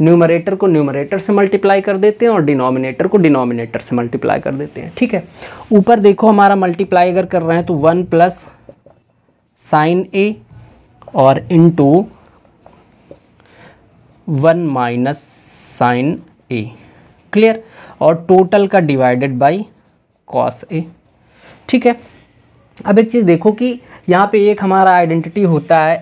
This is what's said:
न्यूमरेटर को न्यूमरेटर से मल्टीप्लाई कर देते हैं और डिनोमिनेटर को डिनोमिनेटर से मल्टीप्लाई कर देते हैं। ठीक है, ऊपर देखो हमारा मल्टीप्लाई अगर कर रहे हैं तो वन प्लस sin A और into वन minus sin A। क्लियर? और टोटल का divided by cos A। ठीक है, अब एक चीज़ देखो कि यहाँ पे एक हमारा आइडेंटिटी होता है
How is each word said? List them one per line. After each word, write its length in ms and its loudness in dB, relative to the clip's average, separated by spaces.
न्यूमरेटर 540 2
को 120 -2
न्यूमरेटर 520 -2
से 140 -4
मल्टीप्लाई 480 2
कर 160 -4
देते 280 0
हैं 60 2
और 140 0
डिनोमिनेटर 640 -2
को 100 2
डिनोमिनेटर 640 0
से 160 -8
मल्टीप्लाई 440 -4
कर 160 -6
देते 260 -12
हैं। 160 -14
ठीक 160 -2
है, 100 -4
ऊपर 280 4
देखो 300 4
हमारा 260 4
मल्टीप्लाई 560 0
अगर 140 -2
कर 160 -2
रहे 160 -2
हैं 80 -2
तो 100 -4
वन 280 0
प्लस 420 -2
sin 420 0
A 180 0
और 240 2
into 520 4
वन 420 0
minus 540 -4
sin 340 0
A। 120 -6
क्लियर? 300 2
और 260 0
टोटल 400 2
का 140 0
divided 600 0
by 120 2
cos 440 -6
A। 120 -6
ठीक 160 0
है, 100 0
अब 140 2
एक 120 2
चीज़ 140 0
देखो 260 0
कि 280 -4
यहाँ 220 2
पे 80 2
एक 140 -2
हमारा 280 2
आइडेंटिटी 520 0
होता 360 0
है 220 0